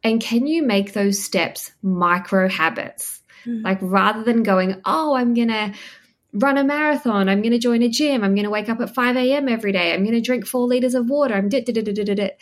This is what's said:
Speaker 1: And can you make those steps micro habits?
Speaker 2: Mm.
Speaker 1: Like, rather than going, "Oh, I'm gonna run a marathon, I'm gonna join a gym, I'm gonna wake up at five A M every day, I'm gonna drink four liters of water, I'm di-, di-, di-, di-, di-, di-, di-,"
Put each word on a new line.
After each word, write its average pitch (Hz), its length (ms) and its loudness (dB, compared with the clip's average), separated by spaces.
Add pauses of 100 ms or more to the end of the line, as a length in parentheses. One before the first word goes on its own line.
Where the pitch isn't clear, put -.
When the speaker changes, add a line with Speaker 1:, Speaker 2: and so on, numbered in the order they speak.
Speaker 1:
And 226 180 2
can 240 260 0
you 320 160 0
make 202 300 0
those 202 280 0
steps - 500 -4 (100)
micro 185 680 0
habits? - 720 -6 (240)
Speaker 2:
Mm. 233 180 -8
Speaker 1:
Like, 190 180 -2
rather 196 420 0
than 233 200 2
going, 185 400 2
"Oh, 302 320 0
I'm 240 180 2
gonna 220 400 0 (600)
run 269 240 2
a 277 60 2
marathon, 269 680 0
I'm 202 120 2
gonna 233 180 2
join 240 240 2
a 240 60 2
gym, 262 340 0
I'm 196 120 2
gonna 208 140 0
wake 214 180 -2
up 233 140 -2
at - 140 -6
five 247 200 0
A 254 180 2
M 285 140 0
every 226 240 0
day, 175 220 2
I'm 180 100 0
gonna 226 160 2
drink 240 260 -2
four 247 200 -2
liters 247 300 2
of 247 120 0
water, 269 280 0
I'm 196 120 0
di-, 254 140 0
di-, 247 100 -4
di-, 220 120 0
di-, 208 100 -4
di-, 208 100 -2
di-, 202 120 0
di-," 202 160 -2 (100)